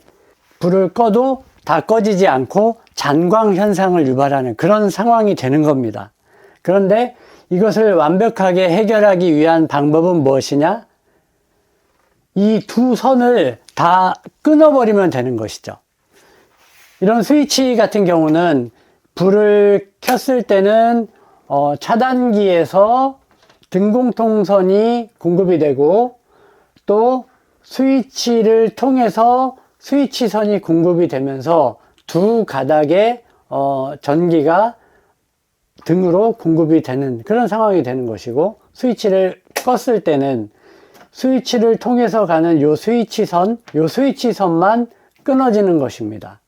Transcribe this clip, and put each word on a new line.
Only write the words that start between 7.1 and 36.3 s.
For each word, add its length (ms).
이것을 460
완벽하게 720
해결하기 680
위한 320
방법은 500
무엇이냐? 680
이 320
두 280
선을 640
다 380
끊어버리면 640
되는 260
것이죠. 420
이런 220
스위치 520
같은 300
경우는 680
불을 760
켰을 420
때는, 640
어, 280
차단기에서 1400
등공통선이 1500
공급이 420
되고 580
또 400
스위치를 1120
통해서 840
스위치선이 800
공급이 460
되면서 720
두 380
가닥에, 800
어, 520
전기가 720
등으로 480